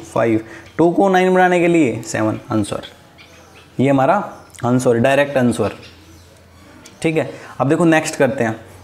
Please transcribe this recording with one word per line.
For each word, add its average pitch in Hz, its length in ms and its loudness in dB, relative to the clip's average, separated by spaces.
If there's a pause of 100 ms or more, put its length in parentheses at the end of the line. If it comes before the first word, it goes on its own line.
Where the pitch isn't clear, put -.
(140)
फ़ाइव, 113 300 0 (340)
टू 170 140 2
को 196 180 2
नाइन 185 240 2
बनाने 180 260 4
के 175 80 2
लिए 139 360 0
सेवन। 110 360 -4 (120)
answer, 107 320 -4 (960)
ये 131 100 2
हमारा 143 340 2 (420)
answer, 123 320 2
direct 139 400 0
answer, 113 340 0 (1300)
ठीक 160 160 -2
है। 139 120 -2 (300)
अब 135 100 0
देखो 165 160 2
next 156 300 2
करते 123 280 0
हैं। 113 120 -2 (280)